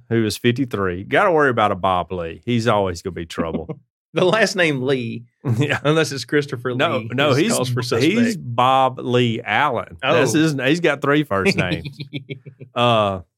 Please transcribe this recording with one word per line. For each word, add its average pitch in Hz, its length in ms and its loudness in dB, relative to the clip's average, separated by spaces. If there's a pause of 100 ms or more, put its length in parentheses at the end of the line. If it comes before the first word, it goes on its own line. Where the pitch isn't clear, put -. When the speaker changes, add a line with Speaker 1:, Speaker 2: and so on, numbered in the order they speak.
(100)
Speaker 1:
who 113 140 2
is 104 120 -2
fifty-three. 107 680 -2
Gotta 175 280 2
worry 147 180 4
about 110 220 2
a - 20 0
Bob 90 380 0
Lee. 82 320 -8
He's 120 240 0
always 98 340 0
gonna 85 120 -8
be 87 120 -8
trouble. 82 580 -8
<laughs> - 40 -20 (260)
Speaker 2:
The 175 100 2
last 202 320 2
name 151 260 2
Lee, 123 420 -2 (340)
Speaker 1:
Yeah. 143 260 0
Speaker 2:
unless 151 280 0
it's 123 120 -8
Christopher 127 500 -4
Speaker 1:
No, 147 240 0
Speaker 2:
Lee, 113 140 -8
Speaker 1:
no, 139 200 2
Speaker 2:
is 123 40 4
Speaker 1:
he's, 196 160 2
Speaker 2:
cause 127 160 0
for 123 120 -2 (180)
Speaker 1:
he's 170 180 2
Speaker 2:
suspect. 233 220 0 (180)
Speaker 1:
Bob 127 440 2
Lee 123 440 0
Allen. 107 560 -2
That's 135 340 2
Speaker 2:
Oh. 160 40 2
Speaker 1:
his, 156 160 2
he's 135 260 0
got 147 220 0
three 143 220 2
first 190 320 0
Speaker 2:
<laughs> - 20 0
Speaker 1:
names. 92 280 -4 (880)
Uh, 110 460 2 (180)